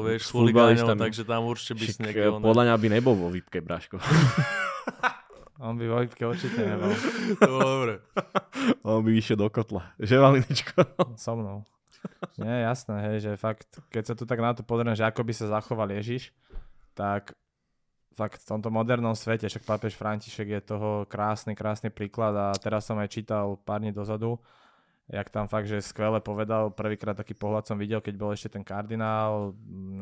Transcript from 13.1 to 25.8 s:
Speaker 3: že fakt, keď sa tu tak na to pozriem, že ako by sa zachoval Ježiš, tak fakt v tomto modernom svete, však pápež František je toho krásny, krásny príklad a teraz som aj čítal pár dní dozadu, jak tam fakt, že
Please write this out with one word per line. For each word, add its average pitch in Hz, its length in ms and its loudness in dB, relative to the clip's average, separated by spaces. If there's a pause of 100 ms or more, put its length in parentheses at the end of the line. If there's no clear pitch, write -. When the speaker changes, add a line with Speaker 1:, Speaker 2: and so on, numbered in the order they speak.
Speaker 3:
že 104 140 -4
fakt, 110 320 -6 (220)
keď 110 160 -4
sa 120 120 -6
tu 120 60 -10
tak 117 160 -4
na 117 140 2
to 117 100 -6
pozriem, 117 320 0
že 107 80 0
ako 110 180 0
by 117 120 -2
sa 107 200 -4
zachoval 107 380 -2
Ježiš, 110 400 -6 (640)
tak 101 420 -4 (800)
fakt - 280 -6
v - 80 -20
tomto 110 220 -4
modernom 113 440 0
svete, 110 320 -2
však 104 180 -6
pápež 107 300 -2
František 107 540 -6
je 104 160 -4
toho 107 260 -4 (140)
krásny, 107 500 -4
krásny 107 340 -4
príklad 107 460 -2
a 101 200 0
teraz 104 300 -4
som 117 120 -4
aj 104 140 -4
čítal 104 480 -4
pár 104 200 -6
dní 107 120 -4
dozadu, 107 480 -4 (680)
jak 101 200 -8
tam 104 200 -4
fakt, 104 200 -4
že 104 140 -2